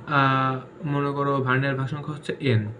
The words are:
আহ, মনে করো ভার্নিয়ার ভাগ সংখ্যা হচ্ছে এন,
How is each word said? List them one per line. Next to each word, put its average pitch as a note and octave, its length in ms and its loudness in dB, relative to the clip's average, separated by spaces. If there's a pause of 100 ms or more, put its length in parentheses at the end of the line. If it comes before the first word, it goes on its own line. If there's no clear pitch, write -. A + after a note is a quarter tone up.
আহ, C3+ 800 0
মনে C#3+ 240 0
করো C#3+ 260 0
ভার্নিয়ার C3 380 2
ভাগ C3 120 -2
সংখ্যা D3 260 -6
হচ্ছে - 260 -6
এন, A2 280 2 (120)